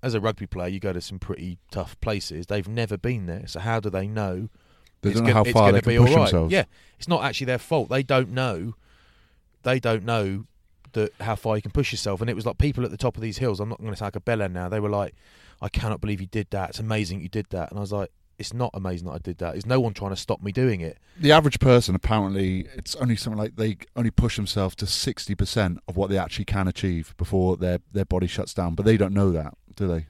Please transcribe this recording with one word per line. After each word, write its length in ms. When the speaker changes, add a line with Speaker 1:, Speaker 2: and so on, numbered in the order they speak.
Speaker 1:
As 100
a 60
rugby 260
player, 220
you 140
go 100
to 100
some 180
pretty 380
tough 300
places. 460
They've 200
never 300
been 300
there, 200
so 140
how 180
do 100
they 180
know 420
Speaker 2:
They 100
Speaker 1:
it's 80
Speaker 2:
don't 80
know 40
Speaker 1:
go-, 40
Speaker 2:
how 80
Speaker 1:
it's 100
Speaker 2:
far 80
Speaker 1:
gonna 20
Speaker 2:
they 80
can 120
Speaker 1:
be 60
Speaker 2:
push 120
Speaker 1:
all 60
right? 140
Speaker 2:
themselves. 200
Speaker 1:
Yeah, 140
it's 80
not 160
actually 220
their 120
fault. 320
They 140
don't 280
know. 440
They 160
don't 240
know 420
that 180
how 140
far 200
you 60
can 100
push 200
yourself. 300
And 80
it 60
was 100
like 140
people 260
at 60
the 60
top 180
of 60
these 180
hills. 200
I'm 100
not 120
gonna 140
sound 200
like 20
a 20
bellend 320
now. 180
They 100
were 100
like, 260
"I 80
cannot 320
believe 200
you 60
did 240
that. 200
It's 80
amazing 420
you 80
did 200
that." 220
And 80
I 20
was 100
like, 200
"It's 160
not 220
amazing 320
that 60
I 40
did 220
that. 140
There's 120
no 140
one 160
trying 160
to 60
stop 260
me 80
doing 300
it." 180
Speaker 2:
The 120
average 280
person, 360
apparently, 800
it's 220
only 180
something 240
like 160
they 220
only 160
push 240
themselves 400
to 100
sixty 480
percent 540
of 100
what 140
they 80
actually 260
can 220
achieve 500
before 400
their, 220
their 140
body 220
shuts 260
down. 220
But 100
they 120
don't 160
know 180
that, 240
do 120
they? 220